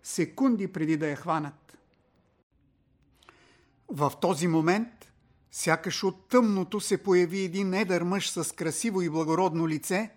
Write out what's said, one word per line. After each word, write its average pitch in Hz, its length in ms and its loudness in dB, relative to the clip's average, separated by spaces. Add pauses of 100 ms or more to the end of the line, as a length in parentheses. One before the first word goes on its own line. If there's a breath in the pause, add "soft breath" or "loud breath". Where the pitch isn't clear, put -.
секунди 196 680 -2
преди 160 240 0
да 151 120 -2
я 143 80 -4
хванат. 156 640 -6 (2000 soft breath)
В 147 320 0
този 175 280 2
момент, 170 640 0 (380)
сякаш 165 540 -2
от 185 240 -4
тъмното, 208 520 2
се 185 220 -2
появи 180 380 2
един 190 340 -2
едър 185 280 0
мъж 180 280 -2
с 160 240 -6
красиво 185 480 -2
и 165 80 0
благородно 160 580 2
лице 185 480 -2